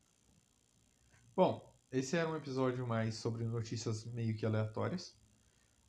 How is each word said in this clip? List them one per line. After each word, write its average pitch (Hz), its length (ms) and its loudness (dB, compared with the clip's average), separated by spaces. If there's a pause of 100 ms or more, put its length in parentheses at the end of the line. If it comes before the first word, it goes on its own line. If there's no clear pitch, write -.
(1400)
Bom, 143 340 4 (220)
esse 131 240 0
era 165 140 2
um 160 80 -2
episódio 127 500 0
mais 113 280 0
sobre 117 280 -4
notícias 113 640 -4
meio 117 280 -2
que 110 120 -4
aleatórias. 110 760 -2 (680)